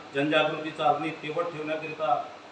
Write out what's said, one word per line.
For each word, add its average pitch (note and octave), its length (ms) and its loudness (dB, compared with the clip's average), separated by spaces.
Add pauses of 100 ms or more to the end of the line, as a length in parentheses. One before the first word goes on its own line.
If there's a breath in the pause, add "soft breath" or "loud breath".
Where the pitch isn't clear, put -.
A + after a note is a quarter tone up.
(160)
जनजागृतीचा D#3 720 2
अग्नी D3 240 4
तेवत D#3 340 -4
ठेवण्याकरिता D3+ 800 -2 (280)